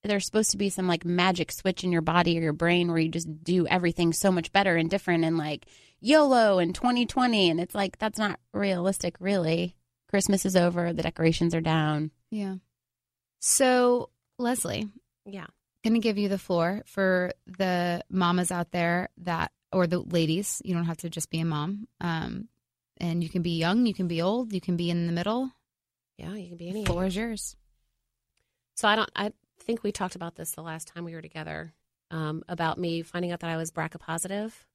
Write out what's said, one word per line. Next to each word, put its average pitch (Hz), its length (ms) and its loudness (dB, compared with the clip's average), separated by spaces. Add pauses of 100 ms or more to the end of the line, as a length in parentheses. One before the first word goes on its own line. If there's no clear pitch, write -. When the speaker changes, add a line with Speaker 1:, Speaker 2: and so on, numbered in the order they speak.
Speaker 1:
there's 208 220 0
supposed 214 260 2
to 202 60 -2
be 202 120 0
some, 185 180 -2
like, 170 180 0
magic 175 460 2
switch - 320 -2
in 180 80 2
your 170 100 4
body 165 380 2
or - 20 0
your 156 120 0
brain 170 340 2
where 165 100 0
you 160 120 2
just 160 340 -8
do 175 240 2
everything 175 460 2
so 196 180 4
much 170 200 0
better 196 240 4
and 165 140 2
different 175 340 2
and, 165 140 2
like, 151 300 -6 (360)
yolo 247 540 6
and 175 160 2
twenty 247 320 2
twenty, 226 460 2
and 165 80 0
it's 180 160 -6
like, 196 240 -4
that's 214 180 -2
not 208 220 -2 (140)
realistic, 190 680 -2
really. 175 560 0 (340)
Christmas 196 380 2
is 185 80 0
over. 175 380 4
The 165 100 -2
decorations 165 500 2
are 165 80 0
down. 156 480 0 (220)
Speaker 2:
Yeah. 196 240 -6 (840)
So, 247 680 4 (280)
Leslie. 240 520 -2 (360)
Speaker 3:
Yeah. 196 220 -14 (360)
Speaker 2:
Gonna 233 160 4
give 214 180 0
you 202 120 0
the 196 80 0
floor 175 480 -2
for 185 460 0 (140)
the 180 640 -2
mamas 180 420 2
out 175 200 -4
there 175 380 0 (100)
that, 170 320 -4 (200)
or 180 160 2
the 175 120 0
ladies. 165 640 0
You 185 120 -4
don't 170 100 0
have 170 120 -4
to 170 120 -8
just 160 200 -8
be 160 100 -4
a 165 60 -2
mom. 165 420 -4 (120)
Um, 170 500 -4 (480)
and 175 260 -2
you 160 60 -6
can 180 120 -2
be 170 160 -2
young, 190 300 2
you 202 60 0
can 185 140 -2
be 165 140 -2
old, 220 320 -2
you 185 80 -2
can 175 160 -2
be 175 140 -2
in 170 160 0
the 170 60 -2
middle. 226 380 -2 (680)
Speaker 3:
Yeah, 175 180 -12
you 175 140 -14
can 175 80 -16
be 170 120 -12
any 202 160 -6
Speaker 2:
Floor 175 200 0
Speaker 3:
age. 190 40 0
Speaker 2:
is 180 60 -4
yours. 220 400 -8 (1200)
Speaker 3:
So 220 120 0
I 214 80 6
don't, 220 200 -2
I 208 180 -4 (260)
think 226 240 -4
we 208 80 -2
talked 185 240 -6
about 170 200 -12
this 165 160 -12
the 160 100 -12
last 160 260 -12
time 170 160 -14
we 165 120 -10
were 160 60 -16
together, 160 520 -12 (380)
um, 160 360 -4
about 170 300 -2
me 165 240 -4
finding 175 300 -6
out 170 80 -8
that 165 100 -8
I 165 80 -4
was 165 140 -6
braca 160 280 -8
positive. 196 760 -8